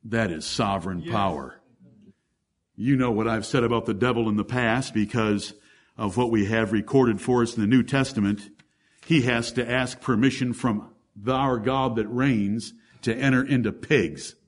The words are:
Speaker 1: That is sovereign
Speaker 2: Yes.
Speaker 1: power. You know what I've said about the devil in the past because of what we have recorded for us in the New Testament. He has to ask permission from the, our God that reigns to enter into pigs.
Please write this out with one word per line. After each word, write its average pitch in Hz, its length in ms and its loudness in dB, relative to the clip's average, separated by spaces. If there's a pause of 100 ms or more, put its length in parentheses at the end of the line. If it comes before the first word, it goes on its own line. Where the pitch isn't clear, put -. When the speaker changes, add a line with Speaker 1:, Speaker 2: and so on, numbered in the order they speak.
Speaker 1:
That 113 280 -2
is 78 160 -8
sovereign 95 580 -2
Speaker 2:
Yes. - 80 -8
Speaker 1:
power. 85 480 -4 (1120)
You 131 220 0
know 127 140 0
what 110 180 0
I've 110 160 -2
said 123 200 0
about 113 200 0
the 117 80 -2
devil 113 380 0
in 104 60 2
the 104 80 0
past 127 500 0
because 107 580 0 (460)
of 101 180 -4
what 120 140 2
we 107 160 2
have 113 260 0
recorded 110 480 2
for 123 220 2
us 113 120 -2
in 113 60 -2
the 101 60 2
New 120 160 6
Testament. 107 680 -2 (560)
He 160 180 4
has 117 300 0
to 120 180 -4
ask 123 300 -2
permission 127 540 2
from 110 340 -2 (260)
the, 110 200 -4
our 131 240 0
God 131 380 0
that 107 120 -2
reigns 117 640 0 (300)
to 113 120 0
enter 131 280 2
into 123 300 0
pigs. - 640 -2 (120)